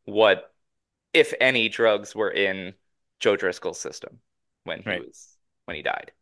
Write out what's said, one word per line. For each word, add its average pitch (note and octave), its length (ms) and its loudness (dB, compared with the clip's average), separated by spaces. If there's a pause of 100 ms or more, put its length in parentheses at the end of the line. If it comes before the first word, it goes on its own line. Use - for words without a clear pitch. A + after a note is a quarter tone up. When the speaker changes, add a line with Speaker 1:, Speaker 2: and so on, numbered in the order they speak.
Speaker 1:
what, G2+ 480 2 (600)
if D3+ 280 4
any, B2 280 2
drugs G#2 460 0
were G#2+ 160 -2
in F#2+ 440 -2 (440)
Joe G#2 180 4
Driscoll's F2+ 420 -4
system - 420 -14 (440)
when - 180 -10
he G#2+ 60 -8
Speaker 2:
Right. F#2 80 -4
Speaker 1:
was, - 400 -16 (280)
when D#2+ 120 -10
he D2+ 60 -12
died. - 380 -6